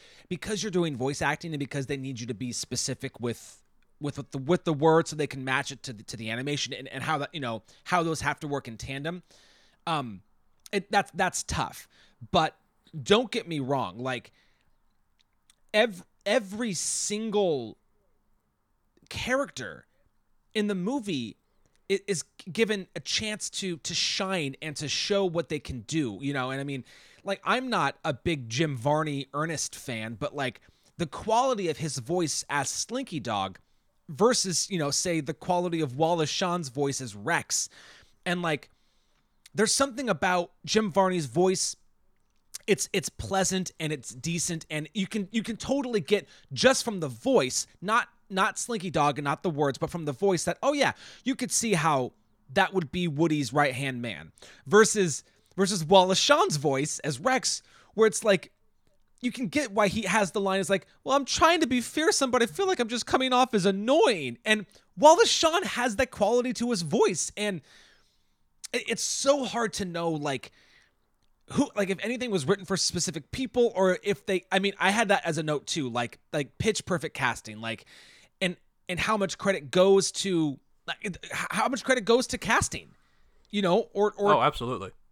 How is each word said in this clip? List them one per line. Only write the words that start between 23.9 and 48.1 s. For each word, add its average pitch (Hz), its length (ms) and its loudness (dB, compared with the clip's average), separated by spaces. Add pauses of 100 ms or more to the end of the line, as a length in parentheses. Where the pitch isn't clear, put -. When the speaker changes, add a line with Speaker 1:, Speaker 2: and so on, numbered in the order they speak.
Speaker 1:
shine 180 680 -2
and 151 140 -10
to 147 140 -6
show 202 340 0
what 170 240 -2
they 151 120 -6
can 131 220 -10
do, 123 400 -2
you 139 120 -4
know? 131 180 -4
And 135 80 -4
I 139 60 -6
mean, 135 180 -8 (400)
like, 196 220 -4
I'm 262 240 -2
not 160 340 0
a 160 100 -2
big 135 360 -4
Jim 143 260 0
Varney 147 580 -2
Ernest 151 420 -4
fan, 113 440 -8
but, - 160 -6
like, 131 240 -4 (380)
the 170 80 -4
quality 220 640 0
of 147 80 -4
his 151 220 -6
voice 156 500 -2
as 139 200 -2
Slinky 226 520 -8
Dog 98 380 -4 (500)
versus, 180 600 2
you 196 80 -4
know, 143 140 -2
say, 165 300 -2
the 151 120 -8
quality 175 460 -2
of 131 160 -2
Wallace 160 340 2
Shawn's 175 380 -2
voice 139 320 -2
as 113 160 -10
Rex. 135 540 -2 (560)
And, 180 160 -2
like, 160 280 -4 (840)
there's 208 180 2
something 269 360 0
about 180 420 0 (140)
Jim 214 260 0
Varney's 185 340 2
voice. 180 520 0 (880)
It's, 202 240 0
it's 190 160 -2
pleasant 190 720 -2
and 156 140 -4
it's 135 160 -10
decent, 160 600 -6
and 151 240 -6
you 190 140 -2
can, 202 240 -6
you 220 120 -2
can 233 120 -8
totally 247 460 -2
get 196 260 0 (240)
just 220 320 4
from 208 160 -6
the 156 80 -4
voice, 131 600 2 (140)
not, 214 280 0 (200)